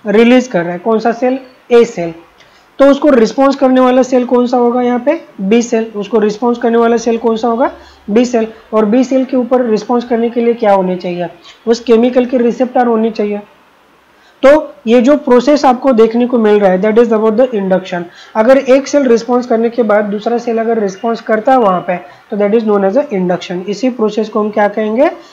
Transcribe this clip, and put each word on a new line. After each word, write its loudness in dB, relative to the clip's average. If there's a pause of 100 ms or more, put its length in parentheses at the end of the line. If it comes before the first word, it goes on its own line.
release 4
कर -2
रहा -6
है। -8
कौन -2
सा -2
cell? -4 (320)
ए 6
cell। -8 (640)
तो 4
उसको 4
response 2
करने 2
वाला 2
cell 0
कौन 0
सा -2
होगा 0
यहाँ 0
पे? -4 (160)
B 2
cell। -4
उसको -2
response -2
करने 0
वाला 2
cell -2
कौन -2
सा -4
होगा? -2 (380)
B 2
cell। -2 (260)
और 2
B 2
cell 0
के -4
ऊपर 0
response -2
करने -2
के -4
लिए 0
क्या 0
होने 0
चाहिए? -6 (400)
उस 0
chemical 2
के -2
receptor 0
होने 0
चाहिए। -6 (1040)
तो 4 (120)
ये 4
जो 4
process 2
आपको 2
देखने 2
को -2
मिल 2
रहा 2
है, 0
that 0
is 2
about 0
the 0
induction। -4 (340)
अगर 4
एक 2
cell 0
response 0
करने 0
के -2
बाद 0
दूसरा -4
cell -4
अगर -2
response -4
करता 0
है 4
वहाँ 2
पे, -4
तो -14
that 0
is 2
known 0
as 0
a 0
induction। -4
इसी -4
process -4
को -4
हम -2
क्या 0
कहेंगे? -2 (220)